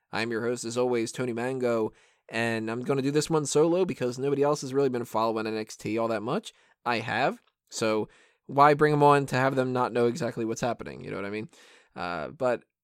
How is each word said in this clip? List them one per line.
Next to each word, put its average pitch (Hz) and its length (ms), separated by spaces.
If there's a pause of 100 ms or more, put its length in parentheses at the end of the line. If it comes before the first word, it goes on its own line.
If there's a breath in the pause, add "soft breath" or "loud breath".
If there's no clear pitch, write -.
(120)
I'm 113 180
your 113 120
host, 120 200
as 113 140
always, 123 340
Tony 127 220
Mango, 120 640 (340 soft breath)
and 113 420
I'm 120 120
gonna 139 180
do 135 100
this 147 200
one 156 160
solo 170 400
because 127 320
nobody 139 240
else 143 180
has 131 140
really 139 160
been 120 160
following 110 400
N 110 100
X 107 180
T 110 220
all 113 120
that 110 140
much. 143 300 (320 soft breath)
I 120 140
have, 120 420 (300)
so 110 400 (340 soft breath)
why 143 300
bring 151 180
'em 147 100
on 143 220
to 131 120
have 135 200
them 127 160
not 123 220
know 120 100
exactly 120 400
what's 113 160
happening? 117 420
You - 80
know 104 60
what 95 80
I 101 60
mean? 107 180 (480 loud breath)
Uh, 87 320
but 123 360 (200)